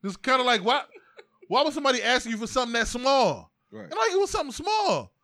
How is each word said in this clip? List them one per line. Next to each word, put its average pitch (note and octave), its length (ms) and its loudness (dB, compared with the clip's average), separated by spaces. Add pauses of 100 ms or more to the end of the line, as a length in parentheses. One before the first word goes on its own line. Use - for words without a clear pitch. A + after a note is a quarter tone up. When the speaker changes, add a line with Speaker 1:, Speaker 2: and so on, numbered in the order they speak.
Speaker 1:
It's F#3+ 140 -8
kinda C4 260 2
like, A#3 200 2
why, C4+ 180 2 (640)
why C4+ 140 2
would D4+ 120 0
somebody C4+ 300 0
ask B3 240 0
you A3+ 80 -4
for A3 100 -6
something A#3 280 -2
that A#3 140 0
small? B3 640 2 (200)
Speaker 2:
Right. G#3 120 -14
Speaker 1:
And, F3 80 -14
like, A4 200 0
it F#4+ 80 2
was G4+ 100 0
something C#4+ 220 -4
small. E4+ 600 -2 (120)